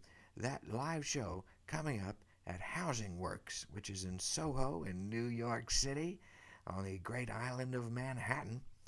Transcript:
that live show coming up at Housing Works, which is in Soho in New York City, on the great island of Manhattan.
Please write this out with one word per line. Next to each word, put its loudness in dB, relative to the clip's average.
that 0
live 0
show 0
coming 0
up -2
at -2
Housing 0
Works, -4
which -6
is -2
in 0
Soho 4
in -2
New 2
York 0
City, 4
on -2
the -2
great -2
island 0
of 0
Manhattan. 0